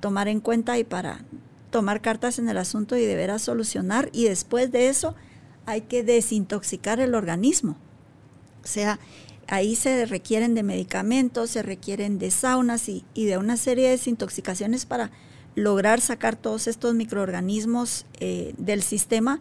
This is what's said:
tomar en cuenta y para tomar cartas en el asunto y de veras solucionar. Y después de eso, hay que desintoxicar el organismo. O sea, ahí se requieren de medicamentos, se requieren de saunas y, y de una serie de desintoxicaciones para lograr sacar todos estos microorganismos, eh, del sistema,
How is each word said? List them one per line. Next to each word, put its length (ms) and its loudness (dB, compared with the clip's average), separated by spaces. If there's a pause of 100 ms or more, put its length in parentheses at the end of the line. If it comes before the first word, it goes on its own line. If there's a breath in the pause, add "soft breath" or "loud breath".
tomar 260 0
en 140 0
cuenta 360 0
y 60 2
para 380 -6 (500)
tomar 300 0
cartas 380 -2
en 100 0
el 80 -2
asunto 400 -2
y 80 4
de 100 0
veras 280 -2
solucionar. 680 -2
Y 140 0
después 480 2
de 160 6
eso, 260 0 (500 loud breath)
hay 160 -4
que 220 -2
desintoxicar 960 0
el 140 2
organismo. 640 2 (880)
O 40 -14
sea, 320 -2 (480 loud breath)
ahí 280 0
se 300 2
requieren 480 0
de 100 2
medicamentos, 880 0
se 120 -2
requieren 560 -4
de 120 -2
saunas 580 2
y, 140 -8 (100)
y 120 -2
de 120 2
una 200 0
serie 280 2
de 60 6
desintoxicaciones 920 -2
para 260 -4 (440 loud breath)
lograr 460 4
sacar 360 0
todos 300 -4
estos 260 0
microorganismos, 1120 -2 (140)
eh, 380 -4
del 240 0
sistema, 600 0